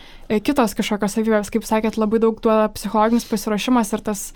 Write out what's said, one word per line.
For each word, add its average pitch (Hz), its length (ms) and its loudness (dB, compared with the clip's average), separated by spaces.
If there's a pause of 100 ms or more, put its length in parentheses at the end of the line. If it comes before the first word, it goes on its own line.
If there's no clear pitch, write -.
(240)
e, 214 180 -2
kitos 269 340 2
kažkokios 208 400 -2
savybės, 214 380 0
kaip 214 100 -2
sakėt, 220 320 0
labai 220 240 2
daug 220 220 0
duoda 220 280 4
psichologinis 220 560 0
pasiruošimas 220 680 0
ir 214 100 -4
tas 214 220 -6 (100)